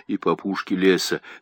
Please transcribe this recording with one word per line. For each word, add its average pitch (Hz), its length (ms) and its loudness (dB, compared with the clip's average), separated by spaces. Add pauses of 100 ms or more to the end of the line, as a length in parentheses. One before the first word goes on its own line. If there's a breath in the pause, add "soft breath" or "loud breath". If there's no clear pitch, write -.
и 98 120 -2
по 85 160 0
опушке 98 420 -4
леса, 92 460 2 (200 loud breath)